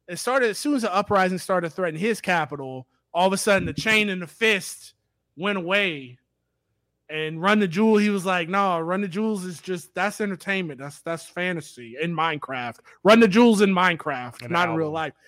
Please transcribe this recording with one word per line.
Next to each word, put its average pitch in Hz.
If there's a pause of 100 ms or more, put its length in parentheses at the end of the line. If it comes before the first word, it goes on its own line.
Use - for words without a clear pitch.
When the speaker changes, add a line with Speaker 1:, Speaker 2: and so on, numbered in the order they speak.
Speaker 1:
it 175
started, 247
as 190
soon 294
as 233
the 190
uprising 190
started 180
to 151
threaten 170
his 220
capital, 139 (260)
all 175
of 190
a 196
sudden 190
the 160
chain 214
and 185
the 165
fist - (420)
went 196
away. 165 (920)
And 156
Run 208
the 202
Jewel, 214
he 208
was 196
like, 180
"No, 190
Run 180
the 202
Jewels 202
is 180
just, -
that's 202
entertainment. 185
That's, 143
that's 165
fantasy 147
in 170
Minecraft. 139 (260)
Run 226
the 226
Jewels 220
in 196
Minecraft, 156
Speaker 2:
An 120
Speaker 1:
not 175
in 165
real 160
Speaker 2:
album. 151
Speaker 1:
life." 160 (160)